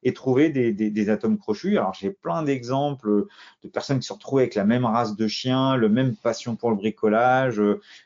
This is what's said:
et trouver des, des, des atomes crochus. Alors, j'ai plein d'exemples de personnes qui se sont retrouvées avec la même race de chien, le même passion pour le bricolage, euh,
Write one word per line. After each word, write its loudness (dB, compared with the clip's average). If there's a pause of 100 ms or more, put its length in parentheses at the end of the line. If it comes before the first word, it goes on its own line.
et 2
trouver 2
des, 2
des, 0
des 0
atomes 0
crochus. -2
Alors, -2
j'ai -6
plein -6
d'exemples -2 (360)
de -16
personnes -2
qui -2
se -12
sont -10
retrouvées 0
avec 0
la 0
même 2
race -2
de -2
chien, 0
le 2
même 2
passion -4
pour -4
le 0
bricolage, 2
euh, 2 (260)